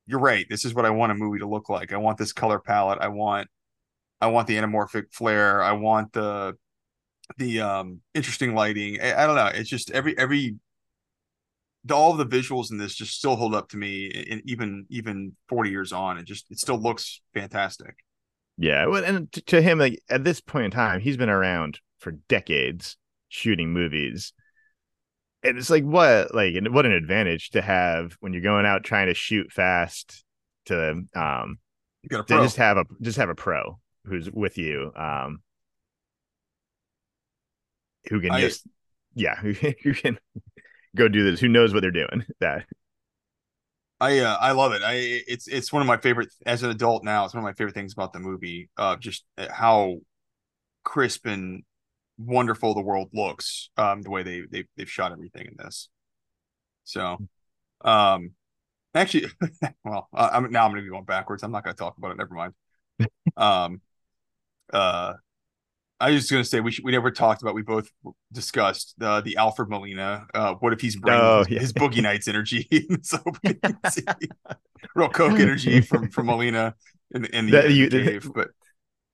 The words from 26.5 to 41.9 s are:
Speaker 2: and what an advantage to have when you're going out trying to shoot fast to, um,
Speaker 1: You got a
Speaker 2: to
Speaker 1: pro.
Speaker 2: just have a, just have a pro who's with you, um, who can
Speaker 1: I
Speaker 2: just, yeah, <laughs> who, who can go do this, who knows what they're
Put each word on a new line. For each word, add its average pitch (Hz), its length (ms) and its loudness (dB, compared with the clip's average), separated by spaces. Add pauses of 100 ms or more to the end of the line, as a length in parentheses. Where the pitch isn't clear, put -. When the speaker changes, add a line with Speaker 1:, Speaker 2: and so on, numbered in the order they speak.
Speaker 2:
and 101 180 -2
what 135 140 4
an 110 60 4
advantage 87 580 0
to 104 100 0
have 90 600 0
when 95 120 -8
you're 87 100 -6
going 101 220 2
out 98 200 2
trying 98 240 2
to 87 60 2
shoot - 380 -4
fast 90 720 -2 (420)
to, 82 360 -2 (120)
um, 71 440 -4 (440)
Speaker 1:
You - 60 -20
got 113 120 -4
a 107 40 -8
Speaker 2:
to 113 100 2
Speaker 1:
pro. 147 80 6
Speaker 2:
just 127 140 0
have 104 220 4
a, 87 60 2 (180)
just 113 160 -4
have 113 100 0
a 85 60 -6
pro 82 440 -6 (280)
who's 92 240 -6
with 101 260 -4
you, 73 400 -6
um, 73 460 -8 (2750)
who 107 120 -2
can 87 120 -2
Speaker 1:
I 131 80 0
Speaker 2:
just, - 260 -2 (480)
yeah, 90 220 -2
<laughs> - 40 -12
who, 104 120 -2 (300)
who 139 120 0
can 120 240 -2 (800)
go 117 120 6
do 104 200 4
this, 87 120 2
who 123 80 4
knows 117 260 8
what 104 60 2
they're 92 100 2